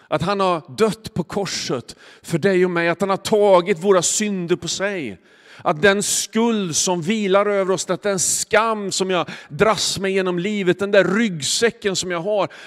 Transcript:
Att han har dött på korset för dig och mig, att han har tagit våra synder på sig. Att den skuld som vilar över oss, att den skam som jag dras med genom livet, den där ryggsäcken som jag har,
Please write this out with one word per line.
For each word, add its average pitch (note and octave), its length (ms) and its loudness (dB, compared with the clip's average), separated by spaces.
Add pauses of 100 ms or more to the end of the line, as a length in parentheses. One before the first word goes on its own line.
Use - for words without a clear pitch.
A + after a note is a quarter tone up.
Att D3+ 140 -2
han G3 180 -2
har F3 380 -2
dött - 360 -2
på F3+ 100 -4
korset - 720 -6 (260)
för - 160 -4
dig F#3 280 2
och F3+ 60 -2
mig, E3+ 180 0
att E3 120 -2
han G3 80 -2
har F#3+ 80 0
tagit F#3+ 680 4
våra F#3+ 180 4
synder F3+ 540 -2
på E3+ 120 -10
sig. F3 540 -6 (360)
Att D3+ 240 -4
den G3+ 220 4
skuld A3 720 -2
som F3+ 260 0
vilar G3+ 440 2
över G3 280 0
oss, - 160 -4
att F3 120 -2
den G3 180 -2
skam G#3+ 720 0
som F#3 180 -2
jag F3 200 -2 (200)
dras F3 500 0
med F#3+ 120 -2
genom F#3 280 0
livet, F#3 400 0
den G3 120 -2
där G3+ 120 6
ryggsäcken G3 920 -2
som F#3 160 -4
jag F3 80 -4
har, F#3+ 300 -2 (180)